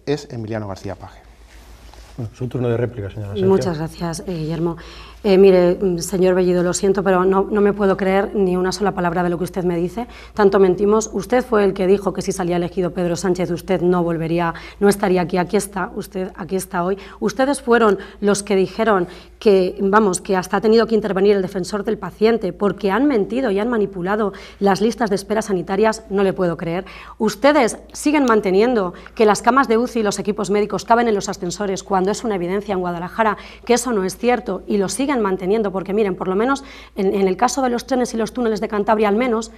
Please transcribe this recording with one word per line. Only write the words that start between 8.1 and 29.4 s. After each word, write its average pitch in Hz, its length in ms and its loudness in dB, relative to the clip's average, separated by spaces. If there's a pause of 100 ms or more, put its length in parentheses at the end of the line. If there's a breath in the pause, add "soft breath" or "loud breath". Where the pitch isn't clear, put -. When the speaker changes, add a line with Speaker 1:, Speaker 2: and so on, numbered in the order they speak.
Speaker 3:
ni 185 220 2
una 185 140 0
sola 190 220 -2
palabra 180 280 -2
de 175 80 0
lo 175 80 -2
que 170 60 -4
usted 175 200 -6
me 175 120 0
dice. 175 320 -4 (260 loud breath)
Tanto 202 260 4
mentimos. 202 540 4
Usted 240 320 0
fue 208 180 2
el 190 120 2
que 185 100 -2
dijo 190 260 2
que 180 120 -6
si 196 80 -4
salía 175 240 -2
elegido 175 360 -2
Pedro 175 240 -2
Sánchez, 180 360 -2
usted 175 300 -2
no 180 220 2
volvería, 165 520 -2 (240 loud breath)
no 202 100 6
estaría 196 320 2
aquí. 180 160 -2
Aquí 180 200 0
está, 190 380 -4
usted, 190 400 -8
aquí 185 200 -8
está 185 280 -4
hoy. 190 140 -2 (220 loud breath)
Ustedes 269 420 -2
fueron 220 380 4 (200 loud breath)
los 202 220 0
que 208 140 -2
dijeron 190 520 2 (300 loud breath)
que, 190 420 2
vamos, 202 420 4
que 196 140 -2
hasta 180 220 -2
ha 190 40 0
tenido 220 260 4
que 226 80 0
intervenir 202 400 2
el 196 80 0
defensor 185 400 -6
del 202 160 -4
paciente 214 520 0
porque 202 380 -2
han 220 160 2
mentido 233 460 0
y 190 80 0
han 220 100 -2
manipulado 196 640 -2 (260 loud breath)
las 190 220 2
listas 220 300 0
de 196 60 0
espera 208 260 -2
sanitarias. 202 680 -2
No 202 140 0
le 190 100 2
puedo 180 240 -2
creer. 175 280 -6 (340 loud breath)
Ustedes 254 580 2 (160)
siguen 294 320 0
manteniendo 208 720 2 (180 loud breath)
que 220 140 2
las 208 160 2